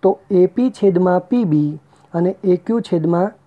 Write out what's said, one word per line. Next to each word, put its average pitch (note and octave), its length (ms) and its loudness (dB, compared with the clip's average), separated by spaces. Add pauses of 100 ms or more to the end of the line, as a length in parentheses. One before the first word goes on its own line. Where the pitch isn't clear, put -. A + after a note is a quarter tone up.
તો F#3+ 60 4 (200)
એ F#3 180 2
પી B3 240 -2
છેદમાં F3+ 580 0
પી B3 220 0
બી D3+ 180 0 (440)
અને F3 180 0 (120)
એ F3+ 140 0
ક્યુ A3+ 240 -4
છેદમાં E3+ 480 -2 (180)